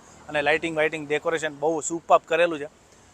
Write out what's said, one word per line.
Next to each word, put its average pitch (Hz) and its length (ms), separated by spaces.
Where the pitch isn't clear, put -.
અને 151 140
લાઇટિંગ 156 340
વાઇટિંગ 156 320
ડેકોરેશન 151 500
બહુ 156 220
સુપર્બ 165 460
કરેલું 165 320
છે. 147 240